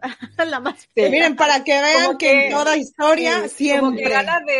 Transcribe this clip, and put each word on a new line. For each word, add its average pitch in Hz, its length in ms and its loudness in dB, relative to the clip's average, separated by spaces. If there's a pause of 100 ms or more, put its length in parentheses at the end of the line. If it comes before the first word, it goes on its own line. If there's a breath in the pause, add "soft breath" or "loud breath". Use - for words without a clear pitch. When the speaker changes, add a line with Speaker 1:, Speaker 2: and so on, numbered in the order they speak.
Speaker 1:
<laughs> - 360 -14
la 320 240 -4
más - 340 -10
Speaker 2:
Sí. 277 140 2
Speaker 3:
Miren, 311 260 2
para 294 300 2
que 285 160 2
vean 302 220 2
Speaker 2:
Como 262 140 -2
Speaker 3:
que 302 140 2
en 269 160 4
Speaker 2:
que, - 0 -
Speaker 3:
toda 294 300 0
historia, 320 720 0
Speaker 2:
sí, 285 200 -4
como 277 240 0
que 220 100 -6
Speaker 3:
siempre. 254 60 -2
Speaker 2:
ganas 302 380 -2
de 285 120 -2